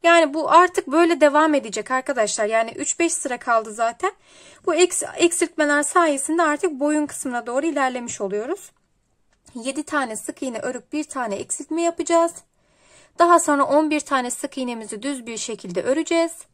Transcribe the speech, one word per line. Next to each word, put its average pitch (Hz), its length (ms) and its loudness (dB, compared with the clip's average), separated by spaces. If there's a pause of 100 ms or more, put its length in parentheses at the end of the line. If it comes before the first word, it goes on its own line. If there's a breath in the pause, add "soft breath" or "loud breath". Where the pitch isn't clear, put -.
Yani 330 300 4
bu 302 180 -2
artık 349 360 6
böyle 330 340 4
devam 302 320 6
edecek 214 380 -4
arkadaşlar. 247 540 -2
Yani 226 260 0
üç - 280 -6
beş 330 140 2
sıra 247 240 -6
kaldı 226 360 0
zaten. 233 380 -2 (540 soft breath)
Bu 339 100 2
eks-, - 400 2
eksiltmeler 302 680 0
sayesinde 320 600 2
artık 302 360 0
boyun 294 260 0
kısmına 240 420 -8
doğru 269 180 -2
ilerlemiş 262 560 -4
oluyoruz. 208 500 -6 (840)
Yedi 262 280 -8
tane 262 320 -4
sık - 280 -12
iğne 240 160 -8
örüp 247 340 -10
bir 302 100 -4
tane 233 320 -6
eksiltme 311 460 -8
yapacağız. 339 520 0 (880 soft breath)
Daha 339 200 6
sonra 285 240 2
on 302 260 2
bir 302 100 0
tane 254 320 -2
sık - 260 -8
iğnemizi 226 440 -8
düz 262 260 -8
bir 226 100 -10
şekilde 196 460 -6
öreceğiz. 330 480 0 (220)